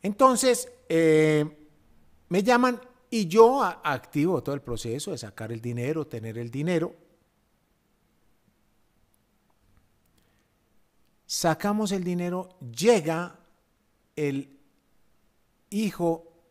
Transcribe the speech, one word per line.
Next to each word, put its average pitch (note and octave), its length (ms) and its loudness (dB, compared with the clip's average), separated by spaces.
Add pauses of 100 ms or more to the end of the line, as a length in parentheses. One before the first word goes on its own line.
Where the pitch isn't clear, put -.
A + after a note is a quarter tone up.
Entonces, B3 680 2 (180)
eh, D#3 800 2 (600)
me F#3 160 0
llaman A#3+ 360 2 (300)
y A3 160 -2
yo A3+ 380 6
a-, F3 180 -6
activo D3 600 -2
todo C#3 100 -4
el C#3 80 -10
proceso A#2+ 480 -8
de C#3 80 -8
sacar A2 320 -12
el A#2 100 -10
dinero, B2 460 -4
tener A2+ 320 -12
el A#2+ 140 -10
dinero. D#3+ 420 -2 (4000)
Sacamos G3+ 640 -2
el F#3 140 -6
dinero, F3+ 440 -6 (120)
llega D#3+ 800 0 (760)
el C#3 420 -6 (1120)
hijo F3 640 -4 (180)